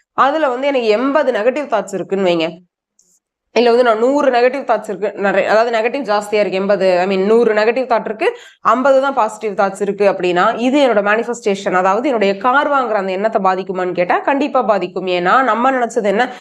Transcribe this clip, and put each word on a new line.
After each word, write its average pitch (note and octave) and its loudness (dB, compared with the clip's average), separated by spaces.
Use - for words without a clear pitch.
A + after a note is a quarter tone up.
அதுல C#4+ 2
வந்து B3+ -4
எனக்கு B3+ 0
எண்பது C4 2
நெகட்டிவ் A#3+ -2
தாட்ஸ் G3+ -4
இருக்குன்னு F#3 -2
வைங்க. E3 0
இல்ல A#3+ 4
வந்து A#3+ 4
நான் A3 2
நூறு C#4 2
நெகட்டிவ் B3 2
தாட்ஸ் A3 -2
இருக்கு, G3 -6
நிறைய, F#3 0
அதாவது A3 2
நெகட்டிவ் A#3 -2
ஜாஸ்தியா G#3 -2
இருக்கு, F#3+ -2
எண்பது, G3 0
I F3+ 0
mean F#3+ 0
நூறு A3+ 2
நெகட்டிவ் A3+ 0
தாட் A3 -2
இருக்கு, A3+ -4
ஐம்பது C4 2
தான் C#4 0
பாசிட்டிவ் A3 -4
தாட்ஸ் G3 -2
இருக்கு G3+ 0
அப்படின்னா, F#3 0
இது B3 0
என்னோட A#3 4
மேனிஃபெஸ்டேஷன், G#3 -2
அதாவது G3 2
என்னுடைய G3+ 0
கார் C4 0
வாங்குற A#3+ 0
அந்த F#3+ -4
எண்ணத்தை G#3 -2
பாதிக்குமான்னு F#3 -2
கேட்டா, F3+ 0
கண்டிப்பா C#4 0
பாதிக்கும். G3 -2
ஏன்னா F3+ 0
நம்ம A#3+ 0
நினைச்சது A#3+ -2
என்ன, G#3 0